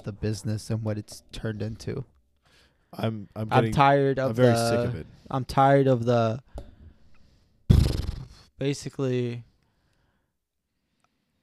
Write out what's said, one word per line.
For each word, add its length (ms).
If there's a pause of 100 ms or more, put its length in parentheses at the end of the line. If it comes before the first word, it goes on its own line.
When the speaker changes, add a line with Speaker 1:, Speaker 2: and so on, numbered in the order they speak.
Speaker 1:
the 80
business 600
and 120
what 140
it's 240 (100)
turned 300
into. 440 (880)
Speaker 2:
I'm, 420
I'm 80
Speaker 1:
I'm 60
Speaker 2:
getting, 240
Speaker 1:
tired 460
of 120
Speaker 2:
I'm 40
very 180
Speaker 1:
the 160
Speaker 2:
sick 200
of 60
it. 120 (220)
Speaker 1:
I'm 160
tired 420
of 180
the, 360 (2250)
basically, 840 (2000)